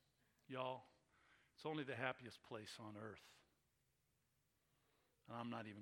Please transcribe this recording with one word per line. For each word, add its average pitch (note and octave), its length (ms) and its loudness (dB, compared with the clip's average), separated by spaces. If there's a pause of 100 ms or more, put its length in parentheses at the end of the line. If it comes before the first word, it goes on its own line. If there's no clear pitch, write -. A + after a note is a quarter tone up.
(480)
y'all, B2+ 360 2 (720)
it's - 100 -4
only D3+ 180 4
the B2+ 120 2
happiest B2 480 2
place A2 260 -4 (100)
on G#2+ 140 -4 (100)
earth. G#2+ 200 -6 (2000)
And A#2 120 -2
I'm A#2+ 100 0
not A2+ 180 0
even G#2 140 -6